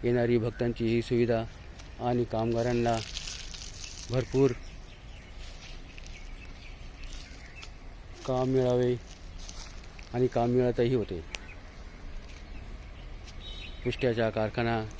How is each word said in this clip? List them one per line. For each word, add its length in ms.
येणारी 340
भक्तांची 480
ही 160
सुविधा 420
आणि 240
कामगारांना 760
भरपूर 420
काम 220
मिळावे 480
आणि 140
काम 220
मिळतही 460
होते. 260
पुष्ट्याचा 460
कारखाना, 560